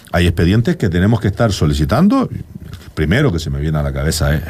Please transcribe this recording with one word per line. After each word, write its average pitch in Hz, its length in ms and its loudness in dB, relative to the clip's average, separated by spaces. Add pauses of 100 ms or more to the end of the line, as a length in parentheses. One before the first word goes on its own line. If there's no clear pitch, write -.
(100)
hay 87 160 2
expedientes 107 480 2
que 117 140 0
tenemos 95 320 2
que 110 80 0
estar 110 240 0
solicitando. 131 760 2
El - 140 -10 (520)
primero 104 360 2
que 85 80 -2
se 78 120 -6
me 69 100 -4
viene 76 180 -2
a 73 60 -2
la 69 80 -4
cabeza 76 420 0
es, 71 160 -2